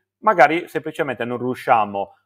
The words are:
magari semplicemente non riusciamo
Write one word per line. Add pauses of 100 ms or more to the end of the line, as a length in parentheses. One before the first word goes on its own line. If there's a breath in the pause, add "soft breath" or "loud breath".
(180)
magari
semplicemente
non
riusciamo (100)